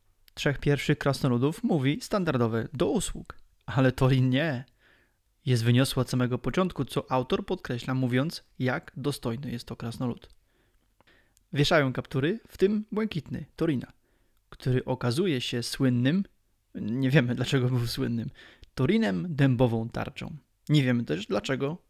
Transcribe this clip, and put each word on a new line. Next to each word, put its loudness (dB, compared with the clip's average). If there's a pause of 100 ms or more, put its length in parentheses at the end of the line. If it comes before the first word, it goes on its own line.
(340)
Trzech -2
pierwszych 0
krasnoludów 0
mówi 0
standardowe: 0
„Do 0
usług”, -4 (300)
ale 4
Thorin 4
nie. 0 (800)
Jest 2
wyniosły 4
od -2
samego 0
początku, -2
co -6
autor 0
podkreśla, -6
mówiąc, 0 (160)
jak -4
dostojny -6
jest -8
to -12
krasnolud. -8 (1200)
Wieszają 4
kaptury, -2
w -20
tym 2
błękitny, -4 (100)
Thorina, 0 (600)
który 0
okazuje 0
się -4
słynnym, 2 (520)
nie -2
wiemy 4
dlaczego 0
był 0
słynnym, -4 (460)
Thorinem 0
Dębową 2
Tarczą. -10 (320)
Nie 6
wiemy 2
też, -4
dlaczego -2 (120)